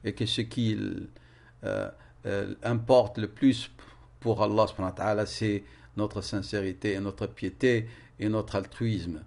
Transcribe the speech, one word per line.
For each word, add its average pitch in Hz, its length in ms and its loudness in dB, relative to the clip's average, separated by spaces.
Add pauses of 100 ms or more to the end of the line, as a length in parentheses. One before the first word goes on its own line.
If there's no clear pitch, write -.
et 101 80 0
que 117 120 -2
ce - 140 0
qui, 113 380 0 (880)
euh, - 240 -2 (360)
euh, 98 280 -2 (100)
importe 117 540 4
le 107 100 -2
plus 127 420 4 (520)
pour 107 200 2
Allah 104 260 4
subhanahu 92 240 -4
wa - 60 -12
ta'ala, 104 280 2
c'est 101 400 -2 (320)
notre 104 240 -2
sincérité 98 720 -4
et 95 80 -2
notre 101 260 -4
piété 113 640 0 (320)
et 107 80 0
notre 107 260 -2
altruisme. 95 720 -2